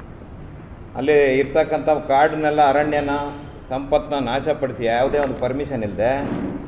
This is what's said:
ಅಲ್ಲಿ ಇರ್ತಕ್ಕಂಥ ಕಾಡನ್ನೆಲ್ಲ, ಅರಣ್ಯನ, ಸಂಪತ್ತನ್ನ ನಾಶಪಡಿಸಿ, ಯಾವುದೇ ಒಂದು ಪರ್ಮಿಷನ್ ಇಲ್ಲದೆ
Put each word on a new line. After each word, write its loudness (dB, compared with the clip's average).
ಅಲ್ಲಿ 4
ಇರ್ತಕ್ಕಂಥ 2
ಕಾಡನ್ನೆಲ್ಲ, 4
ಅರಣ್ಯನ, 2
ಸಂಪತ್ತನ್ನ -2
ನಾಶಪಡಿಸಿ, -2
ಯಾವುದೇ 2
ಒಂದು 0
ಪರ್ಮಿಷನ್ -4
ಇಲ್ಲದೆ 0